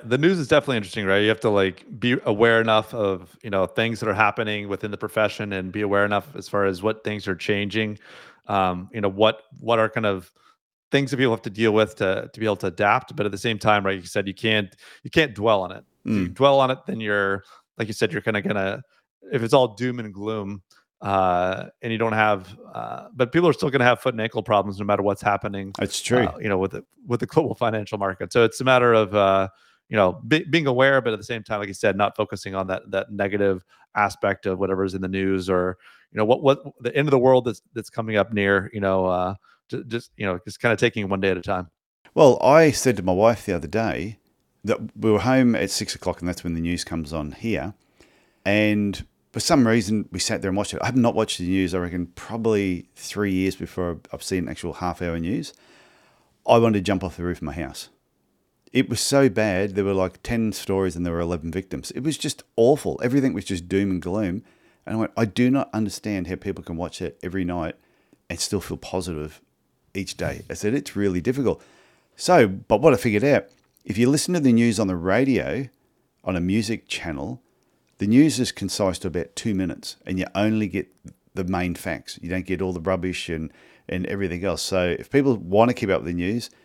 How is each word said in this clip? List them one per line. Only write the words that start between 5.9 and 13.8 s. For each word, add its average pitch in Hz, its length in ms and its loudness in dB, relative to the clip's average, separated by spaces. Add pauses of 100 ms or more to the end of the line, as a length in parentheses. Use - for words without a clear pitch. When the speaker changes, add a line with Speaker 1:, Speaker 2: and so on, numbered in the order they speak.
Speaker 1:
enough 101 220 0 (100)
as 98 120 -14
far 101 180 0
as 92 160 -2
what 107 220 -2
things 107 240 -6
are 92 80 -4
changing, 104 640 -2 (500)
um, 92 440 0
you 113 80 -8
know, 101 80 0
what, 107 360 2 (160)
what 113 180 2
are 110 100 4
kind 110 160 -4
of 95 260 -2 (600)
things 139 220 2
that 143 40 -2
people 123 160 2
have 113 100 -2
to 117 60 -12
deal 107 240 2
with 107 240 2
to, 98 380 -2
to 107 60 -16
be 110 40 -2
able 104 120 0
to 98 100 -6
adapt. 104 500 0
But 104 80 -2
at 101 80 -2
the 98 60 -8
same 113 200 -4
time, 104 280 4